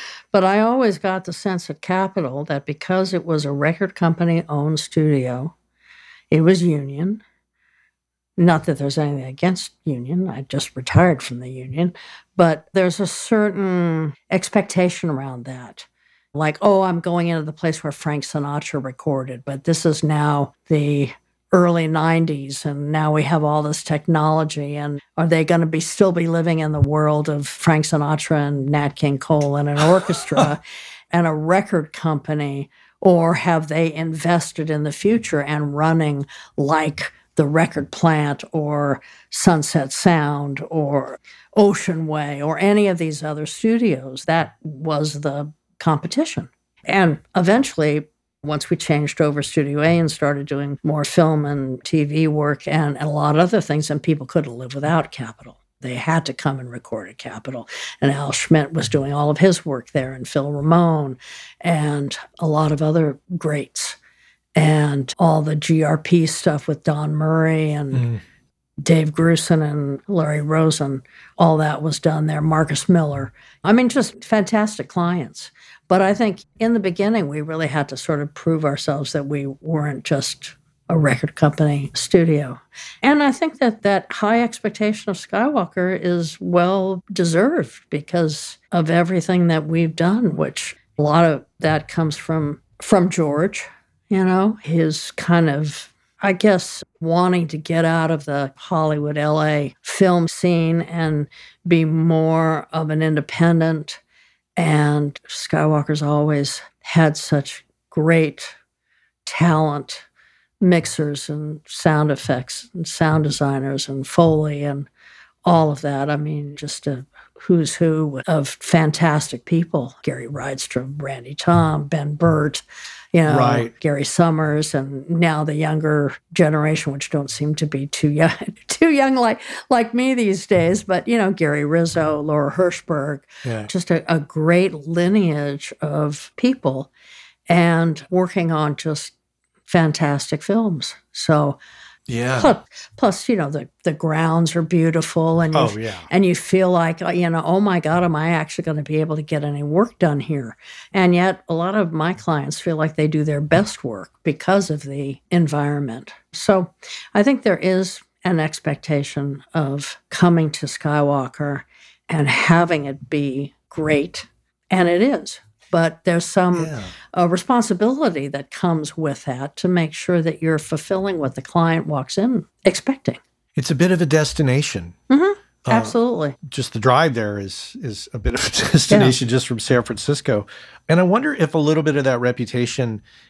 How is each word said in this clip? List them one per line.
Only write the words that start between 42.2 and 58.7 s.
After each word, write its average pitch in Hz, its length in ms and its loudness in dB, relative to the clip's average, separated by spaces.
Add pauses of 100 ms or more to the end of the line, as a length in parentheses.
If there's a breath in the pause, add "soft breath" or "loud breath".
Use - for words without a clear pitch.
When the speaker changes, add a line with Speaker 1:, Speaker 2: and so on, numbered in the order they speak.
Speaker 1:
or 151 180 -2
any 208 280 4
of 180 120 0
these 156 240 -4
other 151 240 -6
studios?" 156 800 -2
That 165 360 -2
was 151 600 -4
the 147 320 -6 (260)
competition. - 720 -2 (340)
And 170 360 2 (160)
eventually, 165 720 2 (360)
once 147 260 -6
we 160 80 0
changed 147 420 -2
over 147 240 0
Studio 147 380 -2
A 170 180 4
and 160 120 2
started 143 360 -2
doing 143 360 -6
more 151 200 0
film 156 420 4
and 135 380 -4
T 156 200 0
V 156 240 0
work 147 400 -2
and 147 300 0
a 147 120 -4
lot 151 260 0
of 156 60 6
other 180 200 2
things, 151 280 -2
and 147 120 -4
people 147 240 -2
couldn't 127 320 -4
live 127 180 -12
without 151 360 0
Capitol. - 460 -14 (240)
They 127 140 -8
had 160 300 0
to 131 80 -6
come 135 260 -4
and 123 120 -14
record 110 380 -12
at 113 80 -20
Capitol. 113 500 -12 (340 loud breath)
And 139 100 2
Al 139 200 -4
Schmidt 156 420 2